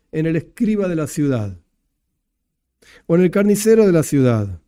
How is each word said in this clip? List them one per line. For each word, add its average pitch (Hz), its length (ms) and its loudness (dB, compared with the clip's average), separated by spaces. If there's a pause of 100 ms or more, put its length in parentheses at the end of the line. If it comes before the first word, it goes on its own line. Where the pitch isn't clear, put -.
(120)
en 156 140 -4
el 160 100 -2
escriba 208 520 -4
de 175 80 -4
la 151 120 -4
ciudad, 117 500 -4 (1500)
o 170 100 0
en 180 60 4
el 180 100 2
carnicero 208 540 2
de 190 60 4
la 165 120 2
ciudad. 113 640 -2